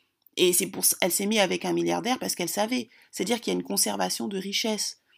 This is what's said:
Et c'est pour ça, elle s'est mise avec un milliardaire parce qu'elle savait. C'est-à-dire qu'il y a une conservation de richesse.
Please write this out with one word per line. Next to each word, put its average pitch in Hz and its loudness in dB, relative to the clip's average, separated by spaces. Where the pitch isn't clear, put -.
Et 180 6
c'est 190 2
pour 185 -4
ça, - 2
elle 185 2
s'est 196 0
mise 214 2
avec 185 2
un 175 0
milliardaire 170 0
parce 196 -4
qu'elle 175 -4
savait. 220 0
C'est-à-dire 220 -2
qu'il 196 -2
y 180 2
a 180 0
une 175 -6
conservation 196 -2
de 202 -4
richesse. 202 -4